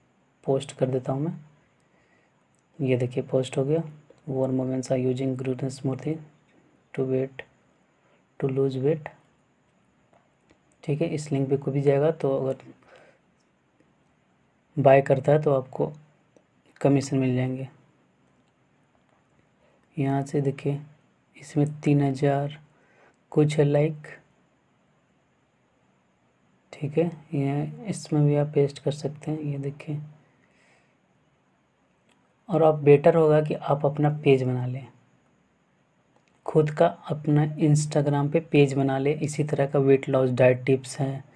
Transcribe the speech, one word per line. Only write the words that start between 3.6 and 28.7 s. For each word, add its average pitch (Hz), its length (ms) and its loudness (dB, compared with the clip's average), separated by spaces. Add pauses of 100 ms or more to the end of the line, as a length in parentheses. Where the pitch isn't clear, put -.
गया, 156 180 0 (460)
more 131 240 -2
moments 131 380 -4
are 131 120 0
using 127 340 -2
gluten 127 360 -6
smoothie 139 440 -6 (800)
to 135 100 -4
weight, 131 380 -4 (1000)
to 139 100 -2
lose 135 280 -2
weight, 151 300 -2 (1800)
ठीक 147 180 -4
है। 170 60 0
इस 156 240 -8
link 135 180 -2
पे 139 60 2
कोई 135 180 -4
भी 143 80 0
जाएगा 139 300 2
तो 139 260 -2
अगर 135 240 -6 (2250)
बाय 139 260 6
करता 139 300 2
है 151 100 4
तो 151 120 2
आपको 143 380 -4 (880)
commission 139 380 2
मिल 131 180 0
जाएंगे। 131 320 -4 (2250)
यहाँ 139 260 -2
से 143 180 -4
देखिए 139 400 -4 (560)
इसमें - 300 -2 (140)
तीन 143 220 4
हज़ार 143 560 0 (720)
कुछ 151 260 2
है 151 60 4
लाइक, 147 420 0 (2750)
ठीक - 260 -8
है, 165 80 2 (280)
ये, 147 540 -4
इसमें 151 380 0
भी 147 100 4
आप 147 180 0
paste 143 240 0